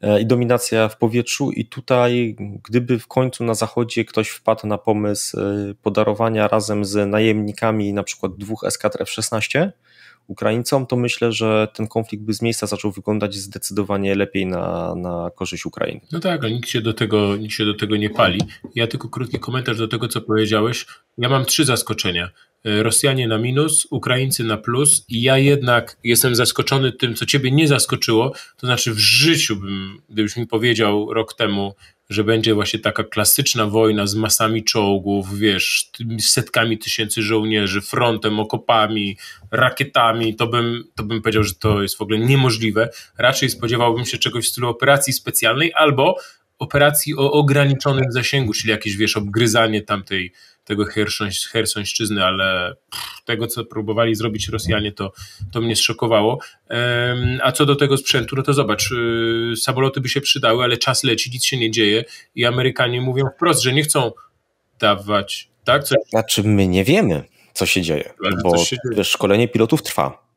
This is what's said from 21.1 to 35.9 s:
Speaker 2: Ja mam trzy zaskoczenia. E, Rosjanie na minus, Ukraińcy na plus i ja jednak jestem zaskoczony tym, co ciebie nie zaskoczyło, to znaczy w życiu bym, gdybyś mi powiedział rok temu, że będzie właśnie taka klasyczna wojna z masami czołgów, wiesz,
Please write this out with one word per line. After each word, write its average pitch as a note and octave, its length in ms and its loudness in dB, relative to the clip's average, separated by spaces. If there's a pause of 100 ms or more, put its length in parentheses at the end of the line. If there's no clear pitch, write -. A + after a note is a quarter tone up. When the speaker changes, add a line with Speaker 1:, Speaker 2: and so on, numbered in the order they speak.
Speaker 2:
Ja B2 120 0
mam C3 160 2
trzy - 200 0
zaskoczenia. F#2 640 -2 (340)
E, G#2+ 200 2
Rosjanie C3 440 2
na A2 100 0
minus, C3 520 0
Ukraińcy C3 540 -2
na A2 140 -2
plus B2+ 520 0
i A#2 120 -2
ja C3 160 4
jednak B2 680 2
jestem A#2+ 320 2
zaskoczony C3 560 0
tym, A#2+ 240 -4
co A#2 100 -6
ciebie B2+ 260 0
nie D3+ 160 4
zaskoczyło, B2 680 2 (240)
to B2+ 100 -8
znaczy A#2+ 260 0
w G#2 60 -4
życiu C#3+ 560 4
bym, G2 540 -8
gdybyś G#2 280 -2
mi A#2+ 100 -4
powiedział G#2+ 680 2
rok A2 200 -2
temu, G2+ 420 -2 (340)
że G#2 140 0
będzie A2 300 2
właśnie G#2 260 0
taka G#2+ 240 -2
klasyczna G#2+ 600 0
wojna G#2+ 420 2
z G2+ 80 -4
masami A2 480 0
czołgów, G2+ 760 0
wiesz, G2+ 580 0